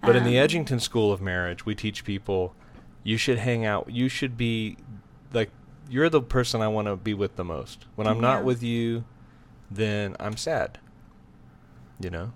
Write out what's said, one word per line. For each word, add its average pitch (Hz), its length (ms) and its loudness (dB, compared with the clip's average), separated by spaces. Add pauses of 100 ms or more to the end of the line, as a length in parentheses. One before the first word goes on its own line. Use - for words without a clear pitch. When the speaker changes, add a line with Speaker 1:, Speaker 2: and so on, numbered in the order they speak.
Speaker 1:
But 120 140 6
in 120 80 4
the 120 120 4
Speaker 2:
Um, 139 120 6
Speaker 1:
Edgington 139 320 0
School 107 320 2
of 95 100 -2
Marriage, 90 420 -4
we 104 120 -2
teach - 280 -6
people, 95 520 -2 (480)
you 107 120 0
should 120 220 2
hang 117 260 0
out, 104 280 -2
you 120 160 2
should 127 280 -4
be, 113 420 -2 (540)
like, 113 180 0 (380)
you're 135 200 2
the 156 120 6
person 120 400 2
I 107 80 2
wanna 107 280 0
be 104 180 -2
with 98 220 -2
the 92 80 -6
most. 80 500 -10
When 107 140 0
I'm 110 120 2
not 123 180 4
Speaker 2:
Yeah. 101 60 -2
Speaker 1:
with 123 200 0
you, 117 400 -2 (680)
then 104 480 -2
I'm 107 180 -6
sad. 127 420 -2 (1200)
You 90 100 -6
know? 90 260 -8